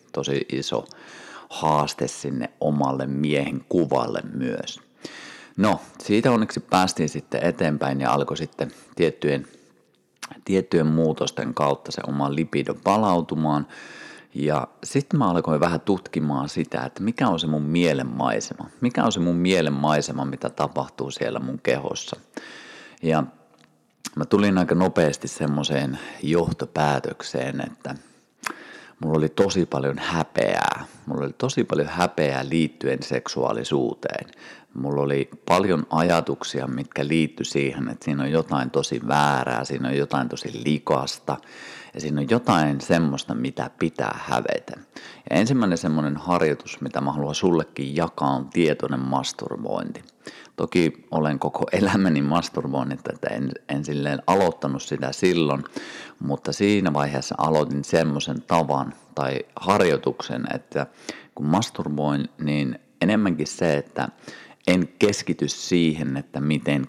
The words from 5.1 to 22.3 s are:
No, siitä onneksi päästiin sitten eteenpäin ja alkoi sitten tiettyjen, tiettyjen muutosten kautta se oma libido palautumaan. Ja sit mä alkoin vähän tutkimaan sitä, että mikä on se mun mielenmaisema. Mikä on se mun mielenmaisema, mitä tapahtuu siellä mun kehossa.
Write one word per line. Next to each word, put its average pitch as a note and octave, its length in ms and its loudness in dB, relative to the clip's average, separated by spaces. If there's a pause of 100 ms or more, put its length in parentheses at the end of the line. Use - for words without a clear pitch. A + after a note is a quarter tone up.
No, G2+ 240 2 (180)
siitä A2 320 2
onneksi A2 280 2
päästiin F2+ 500 2
sitten - 340 -6
eteenpäin D2 580 0
ja B1 100 2
alkoi C#2+ 260 0
sitten D#2+ 340 -6 (240)
tiettyjen, D2 520 0 (1000)
tiettyjen F2 420 4
muutosten D#2 680 0
kautta C#2+ 380 0
se - 160 -8
oma C#2 280 0
libido D2 380 -2
palautumaan. E2 920 2 (680)
Ja D2 340 0 (160)
sit - 300 -2
mä B2 160 4
alkoin E2 300 2
vähän E2+ 220 2
tutkimaan D2+ 680 -2
sitä, - 320 -4
että C2+ 220 -8
mikä A#2 240 0
on E2+ 120 2
se D#2+ 80 -4
mun D2+ 140 0
mielenmaisema. C2 1080 0 (120)
Mikä A#2+ 220 2
on A2+ 80 4
se G2 80 -2
mun F2 160 2
mielenmaisema, D2+ 880 2
mitä - 240 -6
tapahtuu C#2 600 -4
siellä A#1 280 -4
mun B1+ 240 -6
kehossa. - 520 -2 (840)